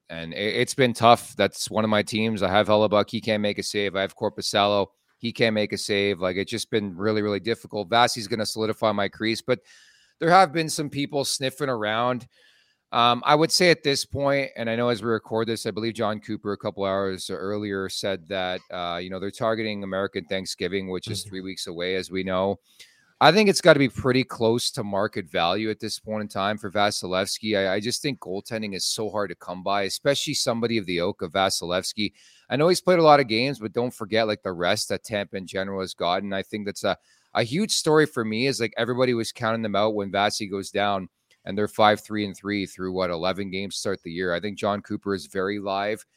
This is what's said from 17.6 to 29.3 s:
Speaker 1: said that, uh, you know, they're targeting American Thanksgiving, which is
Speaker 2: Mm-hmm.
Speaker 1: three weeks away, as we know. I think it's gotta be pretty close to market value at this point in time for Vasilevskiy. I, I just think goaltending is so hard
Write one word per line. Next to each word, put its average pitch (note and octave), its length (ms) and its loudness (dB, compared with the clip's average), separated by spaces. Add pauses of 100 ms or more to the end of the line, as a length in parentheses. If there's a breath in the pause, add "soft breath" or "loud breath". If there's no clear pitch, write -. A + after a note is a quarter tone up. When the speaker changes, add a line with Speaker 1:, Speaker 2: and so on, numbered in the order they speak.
Speaker 1:
said F#2 380 -6
that, F#2 340 -4 (100)
uh, F2 300 -6
you F#2 80 -10
know, F#2 100 -8
they're G2 120 -6
targeting A2 520 -2
American F#2+ 420 -4
Thanksgiving, F#2+ 680 -4
which F2+ 160 -6
is G#2 140 -6
Speaker 2:
Mm-hmm. G#2 80 -14
Speaker 1:
three F#2+ 120 -10
weeks F#2+ 240 -10
away, F2+ 300 -4
as F#2 160 -6
we F#2 120 -2
know. F#2+ 360 0 (600 soft breath)
I D3 120 10
think G#3 180 6
it's - 120 2
gotta D#3 180 8
be C3+ 100 4
pretty B2+ 340 2
close A#2 460 0
to - 140 -8
market G2+ 440 -4
value F#2 440 0
at G#2+ 80 -6
this A2 180 -8
point G#2+ 240 -6
in G#2+ 60 -8
time G2+ 320 -2
for G#2 100 -8
Vasilevskiy. G2+ 880 0
I, F#2+ 160 2
I G#2 60 0
just A2+ 240 -4
think C#3 160 -4
goaltending G2+ 560 -8
is F2 100 -4
so A2 240 -4
hard G2 220 -4